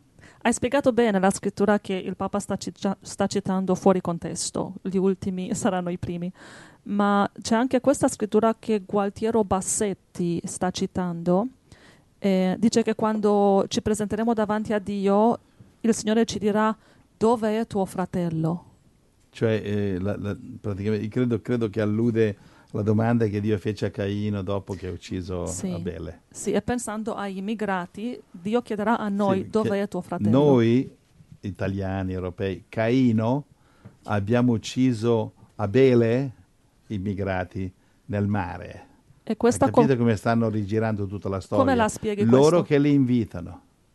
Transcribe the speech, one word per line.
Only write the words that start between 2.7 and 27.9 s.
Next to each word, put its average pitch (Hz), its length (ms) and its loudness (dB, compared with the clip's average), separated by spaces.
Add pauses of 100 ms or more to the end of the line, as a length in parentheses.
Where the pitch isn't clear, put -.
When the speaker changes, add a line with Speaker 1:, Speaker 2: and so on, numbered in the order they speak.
Speaker 1:
sta - 260 -4
citando 190 480 0
fuori 185 280 4
contesto, - 800 -6
gli 196 160 -4
ultimi 185 560 -2
saranno 180 340 -2
i 175 80 -6
primi, 175 340 -6 (540)
ma 202 440 2 (120)
c'è - 140 0
anche 247 260 2
questa 277 280 2
scrittura 220 500 0
che 214 260 -2
Gualtiero 208 580 0
Bassetti 185 1000 -2
sta 180 260 -4
citando, 180 760 0 (720)
eh, 185 400 2
dice 226 240 2
che 220 120 0
quando 208 720 2
ci - 120 -2
presenteremo 214 540 -2
davanti 214 400 -2
a 208 40 0
Dio, 202 600 2 (420)
il 226 140 2
Signore 226 320 2
ci - 120 -6
dirà: 214 380 2 (400)
"Dove 220 440 2
è 226 60 -2
tuo 190 200 -2
fratello?" 170 800 -2 (640)
Speaker 2:
Cioè, 110 340 0
eh, 101 340 -2
la, 98 200 -2
la, 101 180 -6 (240)
praticamente, 104 480 -4
credo, 120 320 0
credo 117 300 -2
che 110 100 -4
allude 110 560 0 (360)
alla 110 100 -4
domanda 113 440 2
che 104 140 -2
Dio 107 180 0
fece 107 280 -4
a 98 40 -2
Caino 104 520 -4
dopo 98 320 -4
che 92 140 -10
ha - 20 -6
ucciso 90 560 -8
Speaker 1:
Sì. 87 240 -6
Speaker 2:
Abele. 85 600 -8
Speaker 1:
Sì, - 220 -8
e 202 100 2
pensando 220 520 -6
ai 196 240 -8
immigrati, 202 840 -6 (100)